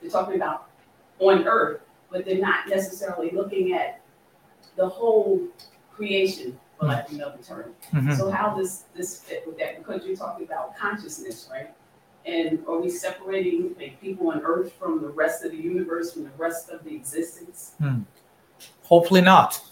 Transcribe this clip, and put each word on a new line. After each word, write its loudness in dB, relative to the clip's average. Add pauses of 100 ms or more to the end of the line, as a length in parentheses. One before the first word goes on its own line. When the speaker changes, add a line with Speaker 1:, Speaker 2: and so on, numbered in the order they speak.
Speaker 1:
they're -12
talking 0
about -2 (520)
on 8
Earth, 2 (300)
but -4
they're 0
not 0
necessarily -2
looking 0
at -4 (760)
the 2
whole 4 (540)
creation, -2 (180)
for 0
Speaker 2:
Mm. 2
Speaker 1:
lack -2
of -14
another -10
term. -14 (200)
Speaker 2:
Mm-hmm. 2
Speaker 1:
So 0
how 0
does -4 (120)
this -8
fit -12
with -12
that? -4
Because -8
you're -6
talking -8
about -8
consciousness, -8
right? -12 (540)
And 0
are -2
we -2
separating, -2
like, -14
people -2
on -4
Earth 0
from -4
the -6
rest -2
of -4
the -10
universe, -4
from -8
the -14
rest -6
of -14
the -12
existence? -10
Speaker 2:
Hmm. 0 (840)
Hopefully 8
not. 8 (100)